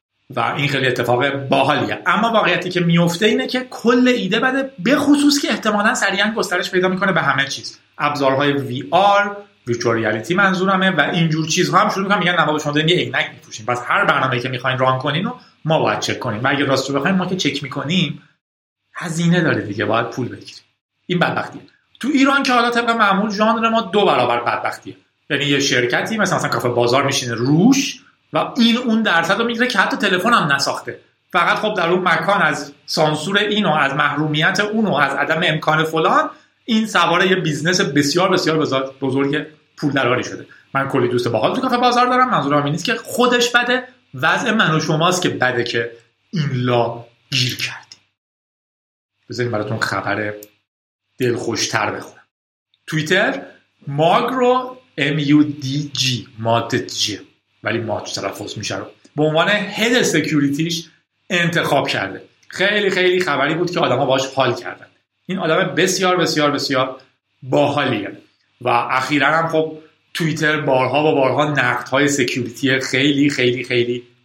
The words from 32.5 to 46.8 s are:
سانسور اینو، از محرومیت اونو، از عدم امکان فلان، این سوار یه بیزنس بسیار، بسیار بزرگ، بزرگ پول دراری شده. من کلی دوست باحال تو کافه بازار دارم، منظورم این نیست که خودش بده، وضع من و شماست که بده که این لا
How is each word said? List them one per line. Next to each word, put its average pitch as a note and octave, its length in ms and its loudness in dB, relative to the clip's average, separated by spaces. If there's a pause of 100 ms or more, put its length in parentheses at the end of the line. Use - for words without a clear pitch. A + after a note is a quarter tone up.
سانسور D#3+ 520 0
اینو، G3+ 340 2
از C#3+ 220 2
محرومیت D3+ 640 0
اونو، G#3+ 340 0
از C#3 200 2
عدم D3 300 0
امکان D#3 400 0
فلان، F3 460 0 (340)
این A3 220 0
سوار F3 400 2
یه F#3 100 4
بیزنس E3 440 0
بسیار، D#3 480 2
بسیار D#3+ 300 0
بزرگ، C3+ 400 -2
بزرگ C#3 480 -2 (300)
پول D3 160 -2
دراری B2 320 0
شده. - 220 -12 (280)
من C3+ 140 0
کلی B2 200 0
دوست A#2+ 200 0
باحال A2+ 260 0
تو B3+ 60 -2
کافه B3 160 0
بازار B3 300 2
دارم، B3+ 240 2
منظورم C#3+ 340 0
این C#3+ 80 -2
نیست E3+ 120 -6
که A3+ 100 -2
خودش A#3+ 560 0
بده، B3 340 0 (300)
وضع D#3+ 360 0
من G3 240 2
و D#3 60 2
شماست E3 420 0
که D3 60 0
بده A#2+ 360 0
که A#2 260 -4 (400)
این D3 220 -2
لا B2 520 0 (260)